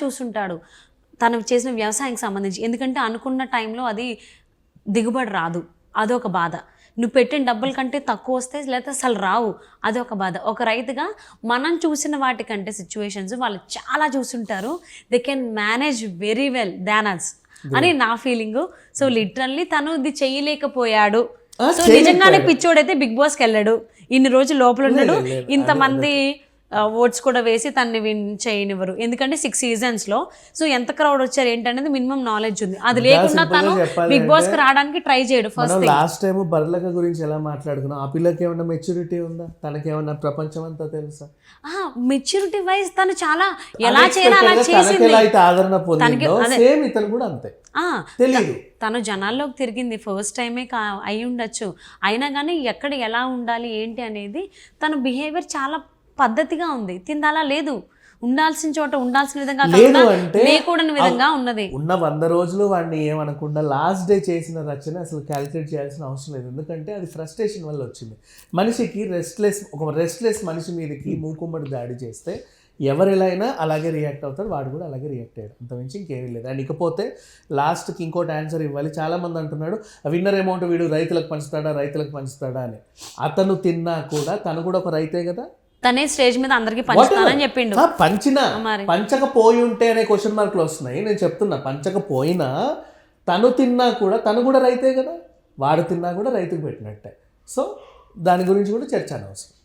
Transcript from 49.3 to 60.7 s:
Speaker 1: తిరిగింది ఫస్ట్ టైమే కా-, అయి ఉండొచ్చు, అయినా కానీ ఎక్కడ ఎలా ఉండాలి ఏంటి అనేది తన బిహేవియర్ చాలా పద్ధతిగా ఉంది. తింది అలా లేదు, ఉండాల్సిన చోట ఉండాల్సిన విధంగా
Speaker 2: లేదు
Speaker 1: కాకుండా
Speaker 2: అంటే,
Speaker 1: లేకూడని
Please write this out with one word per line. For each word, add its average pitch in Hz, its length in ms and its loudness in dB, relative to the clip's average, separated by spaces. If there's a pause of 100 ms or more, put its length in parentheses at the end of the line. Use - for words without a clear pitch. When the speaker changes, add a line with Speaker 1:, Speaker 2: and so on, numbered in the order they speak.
Speaker 1:
తిరిగింది 233 380 -4
ఫస్ట్ 208 400 -6
టైమే 240 280 -6
కా-, 214 400 -6
అయి 214 200 -6
ఉండొచ్చు, 233 500 -6 (280)
అయినా 226 260 -2
కానీ 285 280 -4
ఎక్కడ 269 380 -4
ఎలా 240 320 -4
ఉండాలి 240 460 -6
ఏంటి 220 300 -8
అనేది 214 480 -10 (360)
తన 311 80 0
బిహేవియర్ 285 500 -2
చాలా 302 360 -6 (400)
పద్ధతిగా 294 480 0
ఉంది. 208 300 -6
తింది 294 280 -4
అలా 311 160 2
లేదు, 285 400 -2 (400)
ఉండాల్సిన 311 560 0
చోట 294 160 -2
ఉండాల్సిన 269 460 0
విధంగా 277 240 0
Speaker 2:
లేదు 214 280 10
Speaker 1:
కాకుండా 226 300 8
Speaker 2:
అంటే, 175 160 0
Speaker 1:
లేకూడని 311 540 4